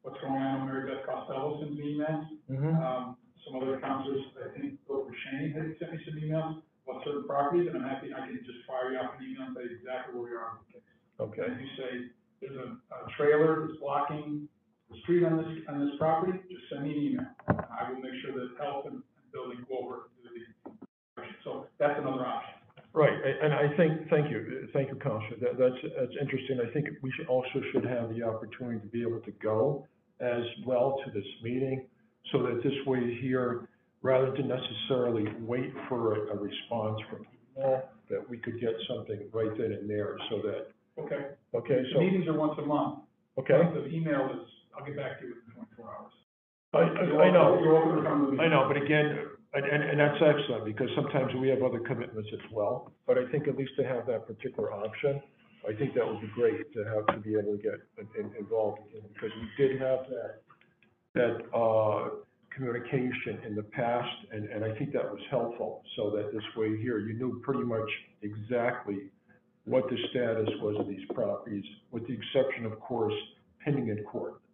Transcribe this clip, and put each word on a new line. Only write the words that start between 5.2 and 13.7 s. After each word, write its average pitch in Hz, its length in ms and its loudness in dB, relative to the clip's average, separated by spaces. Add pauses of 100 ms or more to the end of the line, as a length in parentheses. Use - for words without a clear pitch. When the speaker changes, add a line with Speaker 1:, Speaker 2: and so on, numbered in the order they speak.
Speaker 1:
Shane 139 320 -4
had 156 240 -4
sent 165 160 -8
me - 80 -8
some 151 160 -8
emails 160 400 -2 (240)
about 127 160 -8
certain 139 240 -4
properties, 143 400 2
and - 160 -4
I'm 131 80 -4
happy, - 240 -6
I - 140 -8
can 123 180 -10
just 120 240 -14
fire 131 240 -2
you 131 80 -2
off 131 160 -6
an 131 80 -12
email 131 240 -10
and 127 80 -8
tell 123 80 -8
you 117 160 -10
exactly 127 320 -8
where 120 160 -6
we - 80 -6
are - 240 -10
with - 80 -20
the - 80 -20
case. - 80 -20 (320)
Speaker 2:
Okay. 110 320 -6
Speaker 1:
And 127 80 -6
if - 80 -10
you - 80 -10
say, 131 180 -8 (460)
"There's 139 220 -12
a, 120 180 -10 (160)
a 120 240 -12
trailer 156 480 6
that's - 160 -8